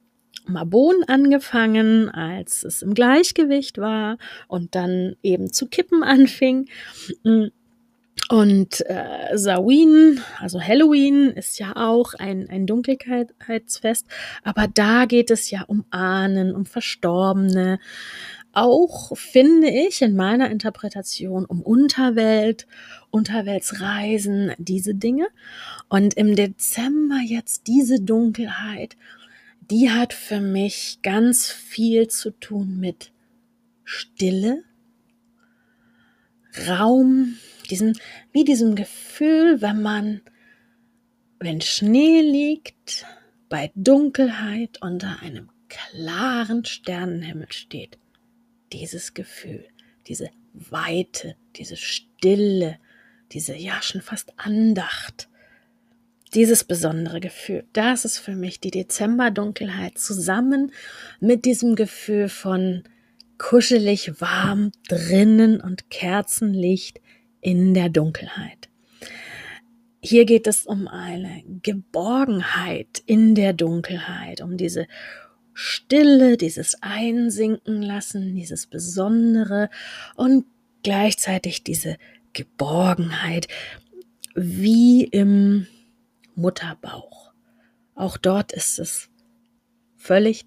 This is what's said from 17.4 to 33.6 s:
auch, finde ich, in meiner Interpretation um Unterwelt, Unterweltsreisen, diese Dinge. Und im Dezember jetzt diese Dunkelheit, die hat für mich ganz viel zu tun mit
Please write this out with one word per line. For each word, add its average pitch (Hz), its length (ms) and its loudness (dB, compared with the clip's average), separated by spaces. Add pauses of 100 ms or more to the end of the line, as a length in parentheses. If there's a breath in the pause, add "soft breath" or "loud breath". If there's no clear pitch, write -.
auch, 247 640 2
finde 302 540 6
ich, 320 320 0
in 214 140 2
meiner 214 340 2
Interpretation 196 960 -8
um 175 160 -6
Unterwelt, 226 1040 2 (460 loud breath)
Unterweltsreisen, 202 1500 -2
diese 190 380 -4
Dinge. 247 320 -2 (600 loud breath)
Und 202 260 2
im 208 200 4
Dezember 269 880 0
jetzt 226 440 -6
diese 247 340 4
Dunkelheit, 220 960 -2 (720 soft breath)
die 233 220 4
hat 240 200 0
für - 280 -8
mich 196 640 -4
ganz 226 480 0
viel 226 560 -2
zu - 240 -8
tun 196 480 -8
mit 185 320 -8 (720)